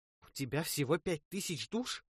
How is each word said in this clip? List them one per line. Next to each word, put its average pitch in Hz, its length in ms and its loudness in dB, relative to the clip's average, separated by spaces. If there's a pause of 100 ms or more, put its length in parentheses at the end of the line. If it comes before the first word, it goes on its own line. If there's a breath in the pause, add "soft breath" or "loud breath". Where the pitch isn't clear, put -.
(220)
«У - 80 -20
тебя 139 320 -2
всего 143 360 2
пять 170 300 -2
тысяч 165 400 -4
душ?» - 440 -2